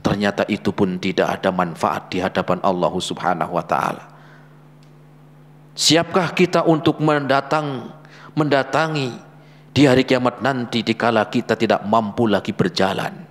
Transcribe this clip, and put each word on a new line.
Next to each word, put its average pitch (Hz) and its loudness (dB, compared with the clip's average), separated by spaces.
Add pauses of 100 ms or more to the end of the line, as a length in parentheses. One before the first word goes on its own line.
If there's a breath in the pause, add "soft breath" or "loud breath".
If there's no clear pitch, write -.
ternyata 101 -2
itu 101 -2
pun 92 -2
tidak 90 -2
ada 95 2
manfaat 82 -4
di 92 -4
hadapan 92 -2
Allah 90 0
Subhanahu 87 -4
wa 82 -4
taala. - -4 (1600 loud breath)
Siapkah 170 2
kita 170 2
untuk 156 2
mendatang-, 139 0 (400 loud breath)
mendatangi 143 0 (640 loud breath)
di 135 6
hari 131 6
kiamat 127 2
nanti 120 -2
dikala 110 2
kita 117 -2
tidak 107 0
mampu 110 0
lagi 98 0
berjalan? 95 -2 (180)